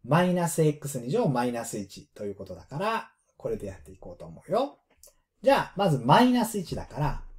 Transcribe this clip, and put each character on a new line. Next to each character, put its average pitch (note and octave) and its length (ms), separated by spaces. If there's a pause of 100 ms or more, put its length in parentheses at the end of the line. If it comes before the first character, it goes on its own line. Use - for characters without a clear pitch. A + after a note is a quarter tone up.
マ D3+ 200
イ F3+ 120
ナ E3+ 120
ス D#3+ 160
エ D3+ 60
ッ D3 100
ク C#3+ 80
ス - 120
二 A#2+ 100
乗 A3+ 200
マ B2 160
イ B2 60
ナ A#2 140
ス A2 140
一 - 340
と G#2 120
い G2+ 60
う F#2+ 40
こ G2 100
と F#2+ 80
だ F#2+ 80
か C3+ 160
ら、 G#3+ 340 (260)
こ B2 120
れ A2 80
で - 80
や F#2+ 80
っ - 60
て - 120
い G2 60
こ F#2 140
う - 80
と E3 60
思 E3 220
う D3+ 40
よ。 C4 260 (640)
じ B3+ 100
ゃ B3 60
あ、 - 180
ま G3 140
ず C#3+ 80
マ C#3 240
イ B3+ 100
ナ B3 140
ス A3 140
一 - 160
だ F#2 100
か - 140
ら、 C#3+ 240 (160)